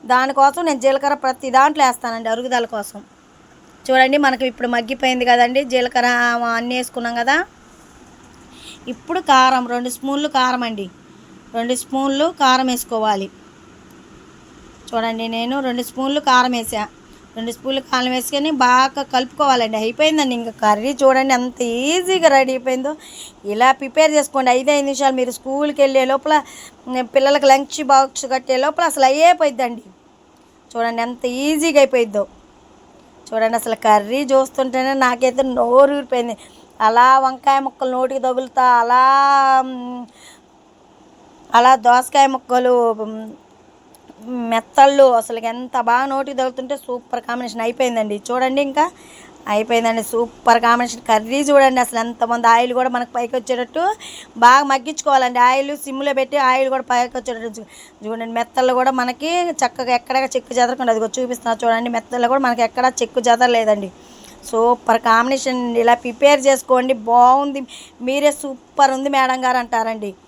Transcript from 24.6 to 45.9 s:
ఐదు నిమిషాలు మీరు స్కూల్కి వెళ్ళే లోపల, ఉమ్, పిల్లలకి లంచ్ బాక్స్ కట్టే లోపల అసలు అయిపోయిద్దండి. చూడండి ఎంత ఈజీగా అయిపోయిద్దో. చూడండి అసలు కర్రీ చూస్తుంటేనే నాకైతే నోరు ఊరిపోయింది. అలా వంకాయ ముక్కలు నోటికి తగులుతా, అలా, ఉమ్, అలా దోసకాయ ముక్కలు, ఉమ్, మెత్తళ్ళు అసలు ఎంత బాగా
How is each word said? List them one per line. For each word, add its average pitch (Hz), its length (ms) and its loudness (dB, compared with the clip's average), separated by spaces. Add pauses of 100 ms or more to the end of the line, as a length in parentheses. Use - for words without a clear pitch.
ఐదు 285 140 0
నిమిషాలు 269 300 0
మీరు 254 160 -2
స్కూల్కి 285 500 -4
వెళ్ళే 269 240 2
లోపల, 277 280 -2 (500)
ఉమ్, 254 240 -6
పిల్లలకి 277 400 2
లంచ్ 277 360 2
బాక్స్ 269 420 2
కట్టే 262 320 -2
లోపల 302 280 -2
అసలు 285 220 2
అయిపోయిద్దండి. 277 760 2 (880)
చూడండి 233 300 -4
ఎంత 240 220 -8 (160)
ఈజీగా 294 400 2
అయిపోయిద్దో. 233 440 2 (1040)
చూడండి 226 320 -2
అసలు 226 180 -4
కర్రీ 214 500 0
చూస్తుంటేనే 262 720 -2
నాకైతే 254 500 0
నోరు 254 460 4
ఊరిపోయింది. 240 420 -4 (440)
అలా 226 280 4 (120)
వంకాయ 262 400 0
ముక్కలు 269 320 -6
నోటికి 254 280 -4
తగులుతా, 254 460 -2 (100)
అలా, 240 280 4 (560)
ఉమ్, 247 420 -8 (1500)
అలా 240 260 6
దోసకాయ 247 520 4
ముక్కలు, 254 460 0 (260)
ఉమ్, 220 160 -8 (1300)
మెత్తళ్ళు 277 680 4
అసలు 226 340 -2
ఎంత 247 340 -10
బాగా 240 240 0